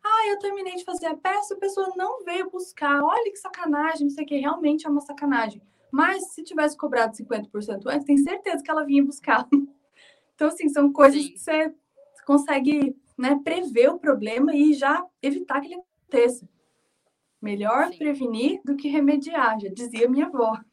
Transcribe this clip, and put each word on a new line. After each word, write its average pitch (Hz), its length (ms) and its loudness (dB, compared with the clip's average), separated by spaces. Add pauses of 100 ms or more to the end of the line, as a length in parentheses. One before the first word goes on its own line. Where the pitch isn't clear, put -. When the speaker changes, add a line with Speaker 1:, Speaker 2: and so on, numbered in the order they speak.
Speaker 1:
"Ah, 440 240 2
eu 403 100 -2
terminei 392 380 -6
de 349 80 -10
fazer 349 220 -6
a 320 100 -2
peça, 403 380 -4
a - 40 -10
pessoa 381 380 -2
não 415 280 -4
veio 359 260 -4
buscar. 294 520 -2
Olha 415 300 0
que - 60 -18
sacanagem, 320 640 -2
não 285 100 2
sei 302 100 -8
o - 40 -10
quê." 294 100 -2
Realmente 311 480 -2
é 302 40 -4
uma 294 100 2
sacanagem. 262 600 -2 (300)
Mas 359 420 0
se 311 120 -16
tivesse 302 320 -2
cobrado 233 400 -2
cinquenta 214 340 -8
por 208 120 -8
cento 208 260 -8
antes, 285 180 -2
tem 285 120 6
certeza 339 440 0
que - 80 -10
ela 311 140 0
vinha 277 200 4
buscar. 254 460 0
<laughs> 277 260 2 (580)
Então, 302 140 0
assim, 320 200 -4
são 285 240 4
coisas 285 300 8
Speaker 2:
Sim. 277 60 -8
Speaker 1:
que - 100 -18
você 311 340 -2 (540)
consegue, 277 720 2 (220)
né, 269 260 0
prever 302 460 2
o 349 80 -6
problema 254 560 0
e 294 200 6
já 285 300 0 (180)
evitar 277 380 -2
que 285 80 -12
ele 349 80 -14
aconteça. - 720 -2 (920)
"Melhor 214 480 0
Speaker 2:
Sim. - 80 -16
Speaker 1:
prevenir 277 640 -2
do 285 120 -2
que 285 120 -6
remediar", 285 720 0
já 202 100 -8
dizia 233 380 -2
minha 269 180 2
avó. 220 320 -2 (140)